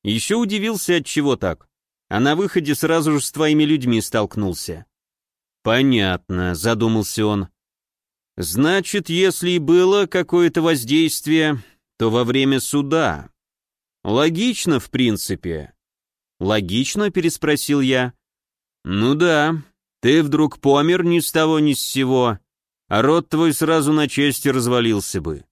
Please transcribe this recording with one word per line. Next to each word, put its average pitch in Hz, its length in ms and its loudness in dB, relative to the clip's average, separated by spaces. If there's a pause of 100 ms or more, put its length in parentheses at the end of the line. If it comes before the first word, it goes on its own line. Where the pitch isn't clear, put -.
Еще 113 360 -2
удивился, 208 560 -2
от 147 100 -2
чего 143 300 -2
так. - 320 -6 (400)
А 101 120 -4
на 143 160 0
выходе 170 380 -2
сразу 160 400 0
же 143 80 0
с - 100 -8
твоими 151 320 2
людьми 127 360 0
столкнулся. 98 880 -4 (800)
«Понятно», 98 920 0
задумался 110 720 -2
он. 104 240 -2 (880)
«Значит, 156 720 -2
если 175 420 0
и 175 80 0
было 180 460 4
какое-то 175 560 0
воздействие, 151 1000 0 (360)
то 113 120 0
во 120 140 2
время 135 380 0
суда. 143 680 -2 (760)
Логично, 160 760 0
в - 100 -10
принципе». 95 840 -4 (640)
«Логично?» 107 720 -2
переспросил 151 720 0
я. 127 320 0 (720)
«Ну 107 280 0
да, 160 480 2 (380)
ты 151 240 4
вдруг 151 360 0
помер 151 440 2
ни 170 160 2
с - 140 -4
того 160 260 2
ни 151 140 2
с - 80 -4
сего, 127 580 0 (480)
а 104 140 0
род 151 280 2
твой 160 240 2
сразу 156 380 0
на 151 160 0
части 143 400 -2
развалился 120 720 0
бы. 78 320 -8